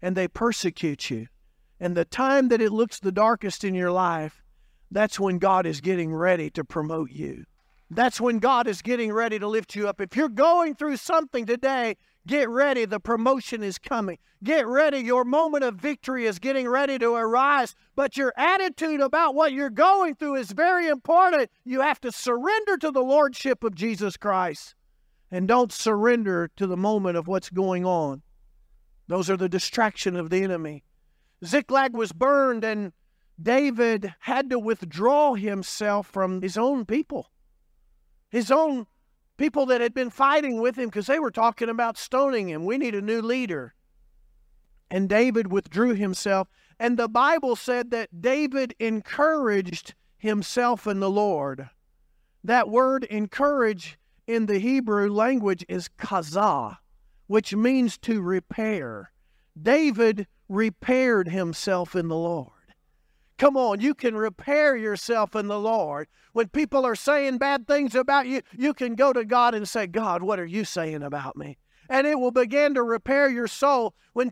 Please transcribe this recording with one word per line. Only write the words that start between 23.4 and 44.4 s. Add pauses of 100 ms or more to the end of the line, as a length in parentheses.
of
Jesus
Christ. (560)
And
don't
surrender
to
the
moment
of
what's
going
on. (840)
Those
are
the
distraction
of
the
enemy. (600)
Ziklag
was
burned,
and (480)
David
had
to
withdraw
himself
from
his
own
people. (1000)
His
own (500)
people
that
had
been
fighting
with
him,
'cause
they
were
talking
about
stoning
him.
"We
need
a
new
leader." (1160)